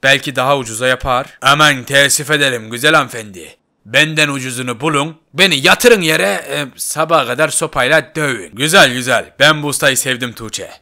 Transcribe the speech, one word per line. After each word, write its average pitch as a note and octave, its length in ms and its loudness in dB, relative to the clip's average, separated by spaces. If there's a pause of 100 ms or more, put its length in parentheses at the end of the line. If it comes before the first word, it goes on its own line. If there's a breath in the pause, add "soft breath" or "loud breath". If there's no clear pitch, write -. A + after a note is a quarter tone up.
Belki C3+ 340 0
daha C#3+ 220 0
ucuza A2+ 280 -6
yapar. C3 560 -2
Aman C#3 420 4
teessüf C#3 460 2
ederim C3 400 -2
güzel B2+ 240 0
hanımefendi. G#2+ 640 -4 (300)
Benden D3+ 420 0
ucuzunu B2+ 520 -6
bulun, D3+ 360 -2 (180)
beni D#3 320 0
yatırın G#3 340 4
yere, F3 500 -2
e, C#3+ 160 -6 (100)
sabaha D#3 500 -2
kadar B2+ 220 0
sopayla D3 640 0
dövün. A#2+ 400 -6
Güzel D3+ 380 4
güzel, A#2+ 480 -4
ben D3+ 220 4
bu D3 40 -6
ustayı C#3 300 0
sevdim B2+ 360 -4
Tuğçe. G2+ 380 -12 (120)